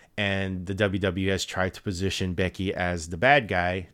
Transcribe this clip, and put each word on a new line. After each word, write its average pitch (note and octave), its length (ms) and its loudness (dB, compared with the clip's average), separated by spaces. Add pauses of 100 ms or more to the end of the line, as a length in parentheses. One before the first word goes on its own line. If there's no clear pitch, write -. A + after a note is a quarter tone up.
(160)
And G2 500 0
the G2 80 -4
W G2 240 2
W F#2+ 300 0
E - 20 4
has F#2+ 140 0
tried F#2 300 -2
to - 80 -18
position F#2 520 -2
Becky F#2 400 -2
as F2 340 -2
the F2 80 -8
bad B2+ 320 4
guy, F2+ 460 0